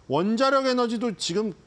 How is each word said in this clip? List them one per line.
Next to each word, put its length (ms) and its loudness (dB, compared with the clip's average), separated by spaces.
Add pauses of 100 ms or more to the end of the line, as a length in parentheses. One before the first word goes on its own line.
원자력 580 2
에너지도 520 -2
지금, 360 -4 (140)